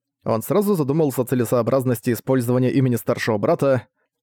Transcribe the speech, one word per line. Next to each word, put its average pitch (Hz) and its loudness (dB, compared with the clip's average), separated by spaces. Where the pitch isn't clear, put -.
Он 113 -2
сразу 202 0
задумался 143 0
о - -2
целесообразности 120 0
использования 123 0
имени 131 2
старшего 113 -2
брата. 127 0